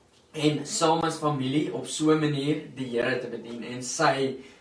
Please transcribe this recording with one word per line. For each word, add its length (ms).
en 360
saam 380
as 100
familie 560
op 140
so 240
'n 100
manier 540
die 100
Here 340
te 80
bedien 360
en 180
sy 560